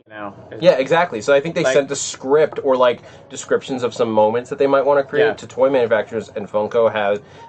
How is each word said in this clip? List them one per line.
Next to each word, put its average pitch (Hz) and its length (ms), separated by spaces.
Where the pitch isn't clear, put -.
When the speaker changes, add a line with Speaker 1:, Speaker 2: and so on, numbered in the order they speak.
Speaker 1:
you 110 80
know. 104 200
It 113 100
Speaker 2:
Yeah, 170 160
exactly. 143 420
So 143 140
I 143 60
think 165 160
they 165 80
Speaker 1:
like 131 100
Speaker 2:
sent 139 140
the 139 80
script - 680
or, 131 140
like, 123 260
descriptions 127 540
of 117 100
some 113 200
moments 110 380
that 143 100
they 139 80
might 135 180
wanna 143 160
create 139 240
Speaker 1:
Yeah. 107 80
Speaker 2:
to 110 140
toy 127 200
manufacturers, 113 600
and 101 200
Funko 107 440
had, 104 300